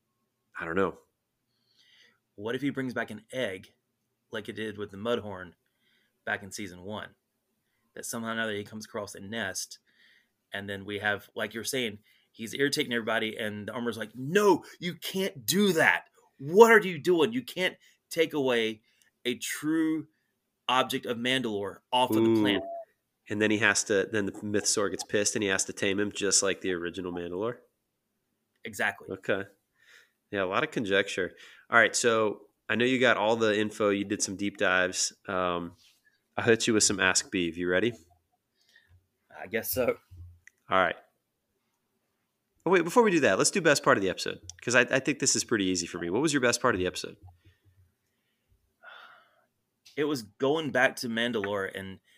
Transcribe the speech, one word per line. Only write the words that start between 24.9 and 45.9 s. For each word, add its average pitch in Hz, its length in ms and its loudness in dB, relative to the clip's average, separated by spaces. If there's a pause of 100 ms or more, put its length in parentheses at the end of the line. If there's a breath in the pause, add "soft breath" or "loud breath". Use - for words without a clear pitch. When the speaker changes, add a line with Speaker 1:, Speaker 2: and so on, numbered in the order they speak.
Speaker 1:
gets 90 140 -8
pissed 104 320 -2
and 110 60 -2
he 98 80 0
has 95 160 0
to - 80 -12
tame 98 260 -2
him 104 120 0
just 95 300 0
like 95 200 -2
the 92 100 -2
original 87 400 -6
Mandalore? 90 440 -6 (1080)
Speaker 2:
Exactly. 107 460 -6
Speaker 1:
Okay. 95 320 -4 (880 soft breath)
Yeah, 98 140 -2
a - 20 -2
lot 107 180 0
of 156 60 -8
conjecture. 98 640 0 (360 loud breath)
All 117 100 6
right, 107 160 6
so 110 460 2 (300)
I 107 40 0
know 117 120 2
you 131 120 2
got 117 200 4
all 107 180 2
the 107 220 2
info. 107 320 0
You 101 140 0
did 101 180 -4
some 98 140 -6
deep 101 200 -4
dives. 92 560 0 (140)
Um, 90 460 -2 (640 soft breath)
I'll 101 80 -6
hit 113 200 4
you 120 60 2
with 107 120 4
some 98 160 0
Ask 92 300 2
Beav. 85 260 -2
You 87 120 -2
ready? 95 240 2 (1500 soft breath)
Speaker 2:
I 98 80 -12
guess 110 260 -4
so. 123 260 0 (720)
Speaker 1:
All 95 120 4
right. 85 140 0 (1700)
Oh, 165 60 -2
wait, 180 140 4
before 175 180 4
we 220 80 6
do 165 100 4
that, 101 160 4
let's 120 140 2
do 202 100 0
best 151 220 4
part 127 160 6
of 101 40 0
the 95 60 0
episode, - 320 -6 (220)
'cause 120 120 -2
I, 123 80 8
I 127 180 2
think 135 180 -2
this - 180 2
is 107 80 -2
pretty 101 220 0
easy 90 200 0
for 90 120 -10